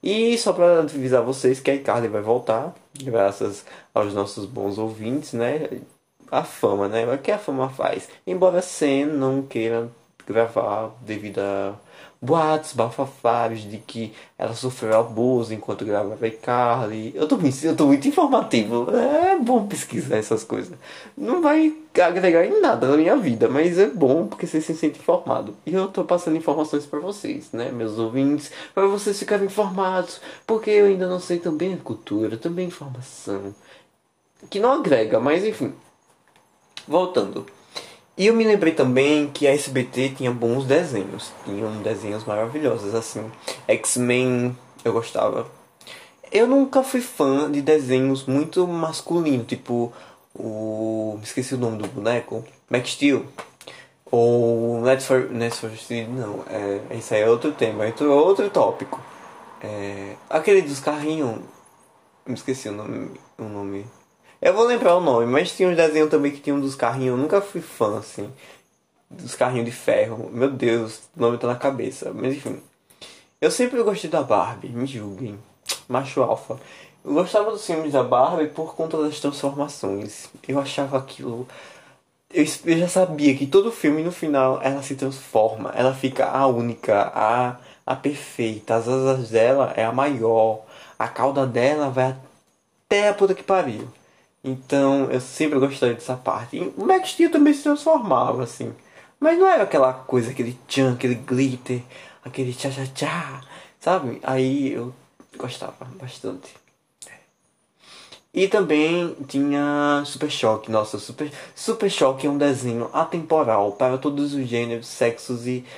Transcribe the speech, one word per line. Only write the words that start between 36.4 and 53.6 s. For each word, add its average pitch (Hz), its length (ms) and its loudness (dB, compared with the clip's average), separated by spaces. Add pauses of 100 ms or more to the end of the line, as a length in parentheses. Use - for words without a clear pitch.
Voltando. 147 580 0 (720)
E 185 120 2
eu 226 80 6
me 226 100 4
lembrei 190 300 4
também 143 560 4
que 139 160 0
a 139 80 6
S 143 160 -2
B 127 140 0
T 127 260 -2
tinha 131 200 -2
bons 120 360 0
desenhos. 123 680 0 (140)
Tinham 107 340 -6
desenhos 107 460 -6
maravilhosos, 113 680 -2
assim. 110 300 -6 (420)
X-Men, 123 880 0 (300)
eu 117 80 0
gostava. 113 540 -2 (840)
Eu 226 160 4
nunca 269 360 4
fui 262 180 -2
fã 143 500 0
de 143 120 0
desenhos 135 640 2
muito 156 420 2
masculinos, 160 800 -2
tipo 120 480 -4 (400)
o, 110 840 -4
me 104 80 -12
esqueci 131 300 -6
o 127 40 -4
nome 113 200 -2
do 104 100 -6
boneco, 113 560 -4 (240)
Max 123 220 -2
Steel. 143 340 2 (840)